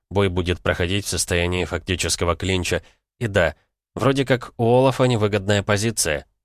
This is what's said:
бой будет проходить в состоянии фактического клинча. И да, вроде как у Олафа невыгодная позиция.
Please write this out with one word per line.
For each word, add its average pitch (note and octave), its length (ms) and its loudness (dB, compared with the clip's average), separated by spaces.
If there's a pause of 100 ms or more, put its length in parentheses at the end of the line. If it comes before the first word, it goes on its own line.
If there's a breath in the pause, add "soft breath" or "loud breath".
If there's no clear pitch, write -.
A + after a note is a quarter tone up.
(100)
бой G2 180 2
будет F2 320 -2
проходить F2+ 460 -2
в - 20 -6
состоянии F2 560 0
фактического E2+ 720 -2
клинча. F#2 460 -2 (360 soft breath)
И A#2+ 80 -4
да, F#2 280 2 (400)
вроде C3+ 300 0
как B2 320 -2
у A#2+ 80 0
Олафа C3 400 4
невыгодная G#2 580 2
позиция. G2+ 640 -2 (180)